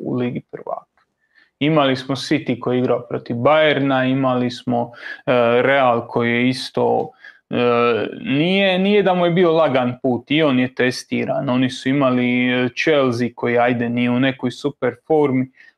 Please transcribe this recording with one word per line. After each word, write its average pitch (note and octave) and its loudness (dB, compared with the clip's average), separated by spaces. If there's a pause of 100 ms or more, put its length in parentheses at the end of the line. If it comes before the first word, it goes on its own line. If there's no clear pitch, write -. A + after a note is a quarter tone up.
u - -4
Ligi B2 -4
prvaka. - -12 (720)
Imali C#3 2
smo C3 -6
City C3 -2
koji B2+ -2
je B2 0
igrao A#2+ 0
protiv B2+ -8
Bayerna, C#3 2
imali B2+ 0
smo, A#2+ -4 (360)
e, C#3 2 (300)
Real B2 2
koji A#2 -2
je A#2+ 0
isto, B2 -2 (400)
e, - -4 (640)
nije, F3+ 0
nije G3+ 2
da F3+ 2
mu F3+ 0
je F3 2
bio E3+ 4
lagan C3 2
put, A#2+ -2
i D3+ 2
on C3 2
je B2+ 0
testiran. B2 -2
Oni B2+ 0
su - -8
imali, B2+ 0
e, B2 0
Chelsea B2+ 0
koji, A#2+ -2
ajde, A#2+ 2
nije A#2+ 0
u B2 0
nekoj C3 -2
super B2+ -6 (120)
formi, C#3 2
e, B2+ -12 (300)